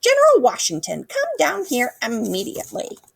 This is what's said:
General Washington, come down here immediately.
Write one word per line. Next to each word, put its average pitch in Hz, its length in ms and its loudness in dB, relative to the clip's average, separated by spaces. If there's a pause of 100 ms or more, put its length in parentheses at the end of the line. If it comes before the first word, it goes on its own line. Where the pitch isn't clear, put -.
General 554 400 6
Washington, 165 640 -2
come 554 240 -4 (100)
down 392 260 0
here 247 380 -2
immediately. - 960 -6 (180)